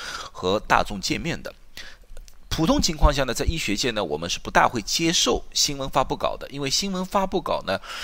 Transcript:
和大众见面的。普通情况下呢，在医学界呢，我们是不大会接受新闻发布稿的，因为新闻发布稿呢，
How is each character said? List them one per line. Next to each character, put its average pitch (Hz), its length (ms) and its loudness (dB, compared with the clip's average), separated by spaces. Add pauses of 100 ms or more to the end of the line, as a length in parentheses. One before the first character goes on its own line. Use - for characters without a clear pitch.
(340)
和 92 340 0
大 120 160 6
众 104 160 -6
见 110 220 -2
面 131 200 -4
的。 - 120 -12 (1000)
普 160 140 0
通 285 160 4
情 160 160 0
况 151 160 8
下 135 100 2
呢， 113 100 0
在 - 120 0
医 165 120 2
学 104 200 0
界 127 140 0
呢， 107 120 0
我 76 140 -2
们 85 120 -4
是 - 80 -2
不 - 140 -6
大 113 160 6
会 131 140 0
接 165 320 0
受 - 280 2 (120)
新 - 240 0
闻 135 120 -6
发 135 140 2
布 131 140 -2
稿 53 180 -2
的， - 140 -10
因 139 100 -8
为 143 100 -2
新 196 220 0
闻 185 140 -2
发 190 200 2
布 190 140 0
稿 - 220 -2
呢， 95 180 0 (240)